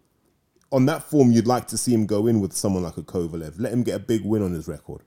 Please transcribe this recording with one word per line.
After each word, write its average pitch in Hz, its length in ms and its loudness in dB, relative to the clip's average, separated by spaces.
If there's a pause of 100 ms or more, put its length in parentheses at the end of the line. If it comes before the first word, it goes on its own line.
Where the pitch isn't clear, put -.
(720)
On 131 140 4
that 151 160 -2
form, 131 300 4
you'd 113 140 4
like 120 220 0
to 113 80 -8
see 120 160 -2
him 110 140 2
go 104 200 0
in 113 140 4
with 95 140 -2
someone 95 280 -2
like 82 140 -8
a 85 60 -10
Kovalev. 82 560 -6
Let 113 160 -4
him 123 80 0
get 101 140 -4
a - 20 -4
big 101 260 -2
win 107 180 0
on 90 100 -2
his 78 140 -8
record. 71 400 -14